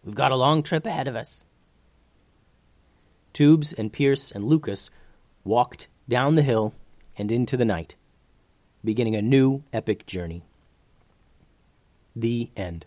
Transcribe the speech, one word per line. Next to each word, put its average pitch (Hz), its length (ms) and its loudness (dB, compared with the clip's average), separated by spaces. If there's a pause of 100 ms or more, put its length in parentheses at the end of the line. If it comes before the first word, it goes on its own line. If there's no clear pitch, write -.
We've 107 100 -10
got 135 180 0
a 131 40 2
long 147 260 2
trip 160 220 -4
ahead 156 240 -6
of 117 80 -8
us." - 280 -10 (1900)
Tubes 147 400 4
and 107 200 -6
Pierce 139 400 0
and 101 120 -6
Lucas 131 460 -2 (540)
walked 117 440 0 (200)
down 131 260 2
the 151 80 6
hill 110 320 2 (420)
and 104 140 -6
into 120 260 0
the 123 80 2
night, 85 300 -2 (880)
beginning 110 300 0
a 104 80 -2
new 135 400 2 (100)
epic 107 340 -4
journey. 85 380 -10 (1700)
The 117 400 -2
end. 87 300 -10